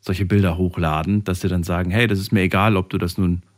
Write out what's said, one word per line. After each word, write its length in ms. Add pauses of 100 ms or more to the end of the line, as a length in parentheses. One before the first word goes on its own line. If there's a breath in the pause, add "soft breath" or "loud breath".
solche 240
Bilder 340
hochladen, 640
dass 180
sie 60
dann 160
sagen, 260
hey, 160
das 140
ist 120
mir 100
egal, 360
ob 140
du 80
das 180
nun 240 (160)